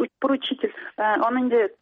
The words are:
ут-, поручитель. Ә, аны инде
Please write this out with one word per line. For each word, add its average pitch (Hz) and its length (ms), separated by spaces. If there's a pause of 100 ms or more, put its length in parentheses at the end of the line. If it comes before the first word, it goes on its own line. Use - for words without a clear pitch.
ут-, 240 200
поручитель. 269 520 (240)
Ә, 214 300
аны 254 180
инде 240 160 (200)